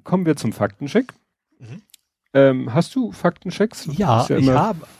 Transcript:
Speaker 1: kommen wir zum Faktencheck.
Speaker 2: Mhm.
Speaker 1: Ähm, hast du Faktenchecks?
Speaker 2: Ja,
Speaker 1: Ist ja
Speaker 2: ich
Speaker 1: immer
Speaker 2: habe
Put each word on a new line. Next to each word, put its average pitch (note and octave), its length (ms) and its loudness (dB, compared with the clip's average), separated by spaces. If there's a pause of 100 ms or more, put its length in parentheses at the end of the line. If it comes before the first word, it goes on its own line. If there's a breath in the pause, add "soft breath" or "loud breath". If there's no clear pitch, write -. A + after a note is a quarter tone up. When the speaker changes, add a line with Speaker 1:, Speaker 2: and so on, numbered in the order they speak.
Speaker 1:
kommen F#3 240 -2
wir D#3 100 2
zum A2+ 160 -4
Faktencheck. C#3+ 600 -2 (460)
Speaker 2:
Mhm. B2+ 240 -20 (520)
Speaker 1:
Ähm, C3 400 4
hast E3 200 0
du A3+ 180 -4
Faktenchecks? - 800 -4
Speaker 2:
Ja, C#3 300 2
Speaker 1:
Ist C#3 80 -4
ja C#3 80 0
Speaker 2:
ich C3+ 80 4
Speaker 1:
immer C3 120 4
Speaker 2:
habe F#3 220 0 (200)